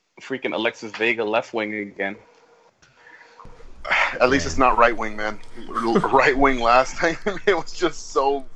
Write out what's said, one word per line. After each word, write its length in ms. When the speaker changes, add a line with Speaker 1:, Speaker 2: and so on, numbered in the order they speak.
Speaker 1:
freaking 340
Alexis 380
Vega 320
left 300
wing 200
again. 400
Speaker 2:
At 80
least 160
Speaker 3:
Yeah. 60
Speaker 2:
it's 80
not 180
right 200
wing, 200
man. 240
<laughs> 0
Right 680
wing 240
last 380
time, 220
<laughs> 260
it 100
was 160
just 400
so 320